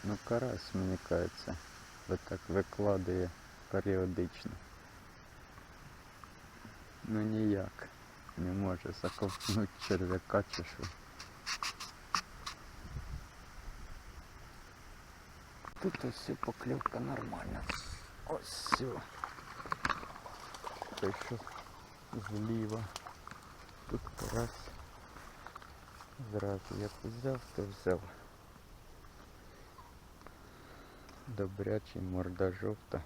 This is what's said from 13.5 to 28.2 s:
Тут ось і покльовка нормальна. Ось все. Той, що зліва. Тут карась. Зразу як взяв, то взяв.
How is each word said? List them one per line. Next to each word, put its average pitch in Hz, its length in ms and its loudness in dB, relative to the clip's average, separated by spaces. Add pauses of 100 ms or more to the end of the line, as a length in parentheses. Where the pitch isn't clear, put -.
Тут 180 240 2
ось - 240 0
і - 40 4
покльовка - 680 2
нормальна. - 640 0 (680)
Ось - 220 0
все. - 360 2 (2000)
Той, 101 180 4 (120)
що 120 140 0 (880)
зліва. 110 540 2 (1080)
Тут - 120 2 (180)
карась. 113 500 2 (1600)
Зразу 98 500 2
як 104 100 0 (120)
взяв, 120 380 0 (140)
то 104 80 2
взяв. 95 380 4 (3250)